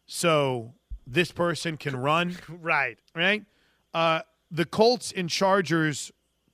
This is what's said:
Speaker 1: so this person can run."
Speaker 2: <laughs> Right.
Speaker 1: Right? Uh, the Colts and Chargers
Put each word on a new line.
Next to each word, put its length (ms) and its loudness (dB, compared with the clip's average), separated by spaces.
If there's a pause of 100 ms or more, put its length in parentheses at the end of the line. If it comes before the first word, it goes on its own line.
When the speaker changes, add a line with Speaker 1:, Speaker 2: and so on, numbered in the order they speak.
Speaker 1:
so 680 0 (340)
this 240 0
person 460 -2
can 180 -6
run." 480 0
Speaker 2:
<laughs> 60 -20
Right. 500 -2 (160)
Speaker 1:
Right? 300 0 (480)
Uh, 280 2 (300)
the 140 0
Colts 500 2
and 140 -4
Chargers 840 0 (420)